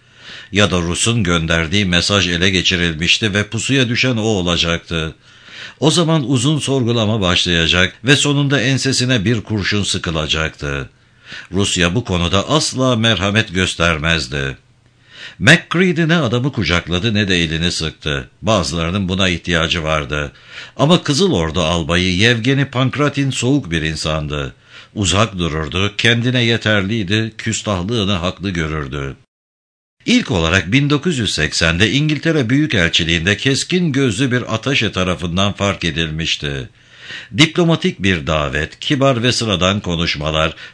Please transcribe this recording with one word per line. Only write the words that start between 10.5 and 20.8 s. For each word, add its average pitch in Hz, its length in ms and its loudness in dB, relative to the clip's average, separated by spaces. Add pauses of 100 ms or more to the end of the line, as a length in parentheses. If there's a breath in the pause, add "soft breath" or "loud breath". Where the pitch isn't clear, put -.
Rusya 90 420 0
bu 123 100 0
konuda 90 440 -2
asla 127 480 0
merhamet 107 580 0
göstermezdi. 78 1000 -2 (800 loud breath)
McCready 165 720 2
ne 170 80 4
adamı 127 360 0
kucakladı 87 640 0
ne 101 140 2
de 87 160 2
elini 80 280 -2
sıktı. 73 580 -6 (120)
Bazılarının 85 640 0
buna 92 200 0
ihtiyacı 82 540 0
vardı. 76 500 -2 (440 loud breath)
Ama 156 260 4